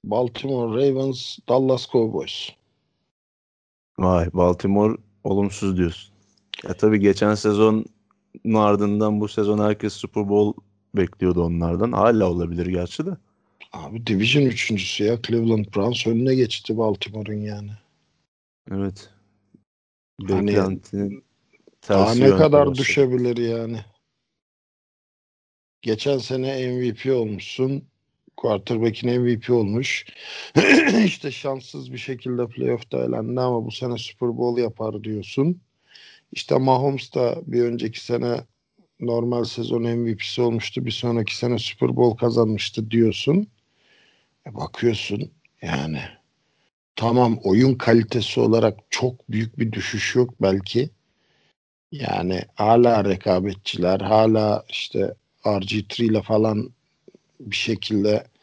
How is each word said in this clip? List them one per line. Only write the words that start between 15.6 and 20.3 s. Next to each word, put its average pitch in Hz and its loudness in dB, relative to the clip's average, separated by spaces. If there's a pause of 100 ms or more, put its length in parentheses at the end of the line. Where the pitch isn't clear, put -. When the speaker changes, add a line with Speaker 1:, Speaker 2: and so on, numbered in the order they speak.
Speaker 1:
Browns 113 -2
önüne 123 2
geçti 113 -2
Baltimore'un 107 -4
yani. 104 -10 (1000)
Speaker 2:
Evet. 98 -6 (1160)
Speaker 1:
Hani 98 2